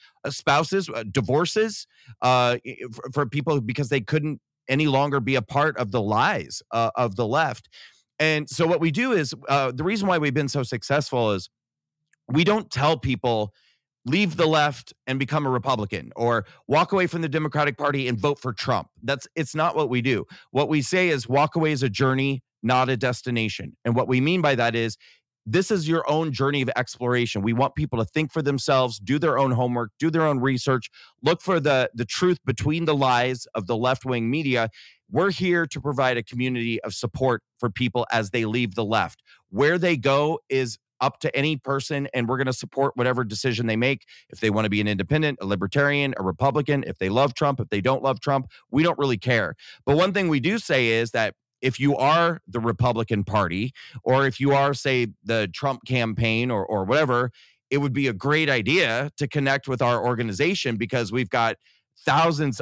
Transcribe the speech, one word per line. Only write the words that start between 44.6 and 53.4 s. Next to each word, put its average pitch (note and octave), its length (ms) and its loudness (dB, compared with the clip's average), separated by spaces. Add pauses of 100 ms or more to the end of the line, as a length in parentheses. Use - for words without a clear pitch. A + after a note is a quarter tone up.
be G#2 100 2
an G#2 80 0
independent, C#3+ 520 0
a G2 60 -6
libertarian, C#3 680 0
a G2 80 -4
Republican, C3+ 640 0
if - 120 -8
they F#2+ 120 0
love C3 240 2
Trump, C#3 260 0
if G#2 80 -6
they G2+ 140 -2
don't C3 200 0
love C3 160 0
Trump, C3+ 320 -2 (200)
we C#3+ 120 2
don't E3+ 160 0
really C3+ 200 0
care. G#2+ 360 0 (300)
But C#3+ 120 4
one F#3 160 4
thing F#3 160 2
we D3 120 2
do F#3+ 180 0
say C3 300 2
is A2+ 240 0
that A2 220 0 (260)
if B2+ 180 -2
you C#3+ 180 2
are E3 520 2
the A#2 120 -4
Republican A2+ 640 0
Party, G2+ 480 0 (320)